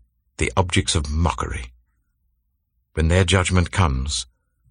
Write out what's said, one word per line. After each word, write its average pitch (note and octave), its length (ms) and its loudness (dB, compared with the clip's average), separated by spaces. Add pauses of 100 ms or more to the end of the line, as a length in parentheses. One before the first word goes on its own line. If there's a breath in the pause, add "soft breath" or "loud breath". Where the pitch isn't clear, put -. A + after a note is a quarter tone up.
(380)
the - 180 -2
objects F2+ 400 0
of D2 140 -2
mockery. - 640 -4 (1200)
When D#2+ 140 0
their F2+ 180 4
judgment F2+ 460 2
comes, C#2 560 -2 (440)